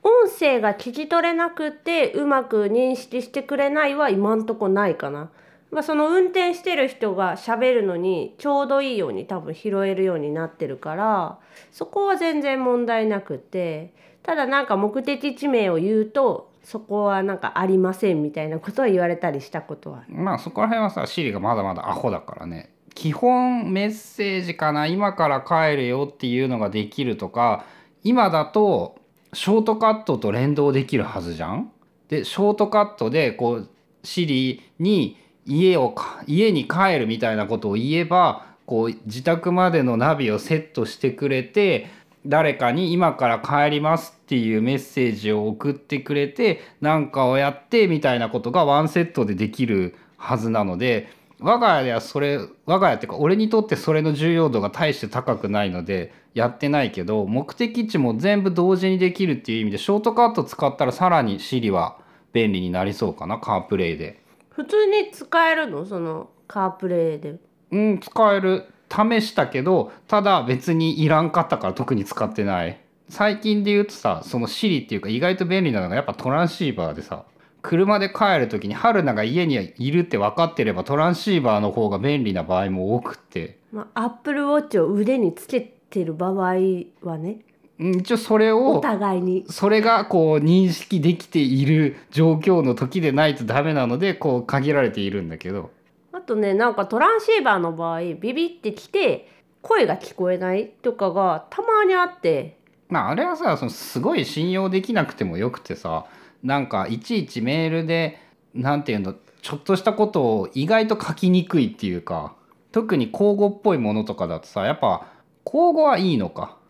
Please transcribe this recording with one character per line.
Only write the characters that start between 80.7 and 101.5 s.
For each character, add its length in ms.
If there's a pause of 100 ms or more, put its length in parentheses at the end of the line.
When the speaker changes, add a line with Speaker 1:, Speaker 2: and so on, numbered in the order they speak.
Speaker 2:
ば、 140
ト 100
ラ 140
ン 60
シ 240
ー 20
バ 160
ー 20
の 120
方 180
が 100
便 240
利 80
な 120
場 180
合 80
も 260
多 60
く 140
っ 20
て。 420 (140)
Speaker 1:
ま 200
あ、 120
Apple 400
Watch 360
を 120
腕 240
に 180
つ 120
け 120 (300)
て 140
る 100
場 160
合 260 (460)
は 160
ね。 220 (400)
Speaker 2:
う 100
ん、 80
一 160
応 40
そ 200
れ 140
を、 260
Speaker 1:
お 40
互 380
い 20
に。 280
Speaker 2:
そ 200
れ 120
が 240
こ 360
う 20
認 260
識 300
で 160
き 120
て 120
い 260
る 300 (160)
状 220
況 280
の 140
時 260
で 100
な 160
い 80
と 80
ダ 180
メ 120
な 140
の 100
で、 160
こ 240
う 80
限 280
ら 80
れ 100
て 100
い 100
る 100
ん 80
だ 80
け 140
ど。 200 (400)
Speaker 1:
あ 100
と 140
ね、 180
な 160
ん 60
か 120
ト 100
ラ 180
ン 60
シ 200
ー 20
バ 120
ー 40
の 140
場 220
合、 60
ビ 320
ビ 140
っ 20
て 240
き 140
て、 420 (320)
声 240
が 120
聞 180
こ 160
え 60
な 180
い 120 (140)
と 120
か 180
が 380
た 120